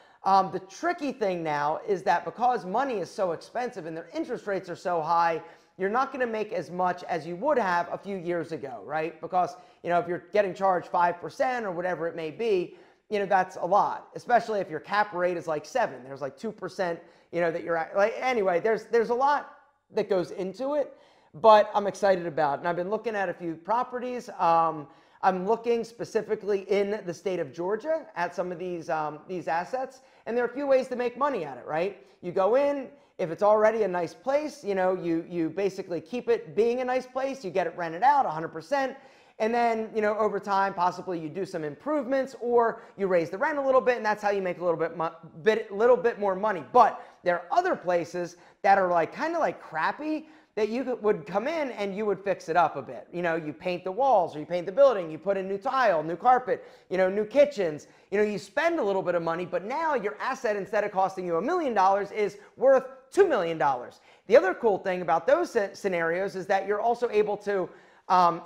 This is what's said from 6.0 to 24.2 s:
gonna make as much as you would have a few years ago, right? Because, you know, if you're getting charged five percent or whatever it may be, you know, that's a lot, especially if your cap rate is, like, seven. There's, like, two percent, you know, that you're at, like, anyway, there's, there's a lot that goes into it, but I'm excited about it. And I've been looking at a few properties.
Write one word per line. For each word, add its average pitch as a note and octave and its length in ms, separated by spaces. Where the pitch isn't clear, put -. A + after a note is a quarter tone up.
gonna B3+ 140
make G#3+ 260
as E3 180
much F3+ 340
as D#3+ 200
you F3 120
would C#4 200
have F3 340
a F3 60
few G3 180
years E3+ 360
ago, B2+ 340
right? D#3+ 340
Because, - 380
you E3+ 80
know, F3 100
if E3 80
you're F3 240
getting G3+ 220
charged F#3 340
five F3 320
percent A#3+ 460
or F#3+ 60
whatever E3+ 360
it E3 80
may D#3+ 160
be, G3 460
you G#3 100
know, G3+ 60
that's F#3 320
a - 80
lot, E3+ 500
especially G#3+ 460
if - 80
your D#3 100
cap G#3 340
rate F3 220
is, E3 100
like, D3+ 200
seven. D3 400
There's, C3+ 160
like, C3+ 160
two A3 160
percent, E3+ 480
you E3+ 80
know, E3+ 100
that E3 120
you're E3 120
at, E3 220
like, G#3+ 200
anyway, G3+ 440
there's, A3 240
there's A3+ 240
a A#3+ 60
lot C#4 420
that G#3+ 160
goes F3+ 220
into G3+ 440
it, C#4+ 200
but G#3 380
I'm G3+ 140
excited F#3 400
about D3 280
it. C3 40
And D#3+ 80
I've F3 80
been F3 140
looking G#3+ 260
at F#3+ 140
a E3+ 40
few E3 220
properties. B3 720